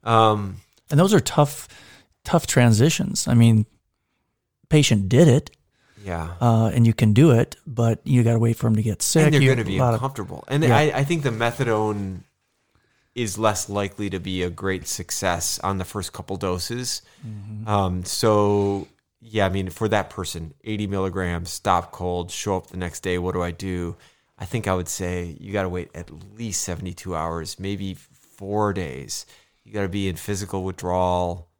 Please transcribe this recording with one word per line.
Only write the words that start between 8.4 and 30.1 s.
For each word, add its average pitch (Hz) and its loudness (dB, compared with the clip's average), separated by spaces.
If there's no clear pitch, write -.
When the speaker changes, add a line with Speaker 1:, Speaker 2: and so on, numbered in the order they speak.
Speaker 2:
for - -2
'em 110 4
to 107 0
get 104 -4
sick. 160 4
Speaker 1:
And 151 6
they're 147 6
Speaker 2:
You 135 6
Speaker 1:
gonna 120 2
be 95 -2
Speaker 2:
a - 2
lot 123 4
of 113 2
Speaker 1:
uncomfortable. 127 -8
And 147 0
Speaker 2:
Yeah. 131 6
Speaker 1:
I, 147 6
I 143 2
think 156 -2
the 131 0
methadone 107 -2
is 107 -4
less 107 0
likely 101 -4
to 95 -6
be 90 -4
a 90 -2
great 92 -6
success - -4
on 95 -2
the 90 -4
first - -8
couple 98 -10
doses. 98 -6
Speaker 2:
Mm-hmm. 107 -12
Speaker 1:
Um, 95 0
so, 101 2
yeah, 107 -2
I - 0
mean, 92 -2
for 110 -4
that 101 0
person, 82 -10
eighty 107 -6
milligrams, 92 -4
stop 92 0
cold, 90 -6
show - -4
up 90 -8
the 92 -14
next 87 -8
day, 90 -2
what 90 -4
do 90 -2
I 87 -4
do? 87 -6
I 104 -12
think 107 -6
I 95 2
would 90 -4
say 90 -6
you 98 -14
gotta 98 -2
wait 90 -8
at 85 -14
least 110 -6
seventy-two 87 -8
hours, 82 -6
maybe 95 -8
four 101 -4
days. 69 -8
You 104 -20
gotta 101 -4
be 98 -4
in 90 -4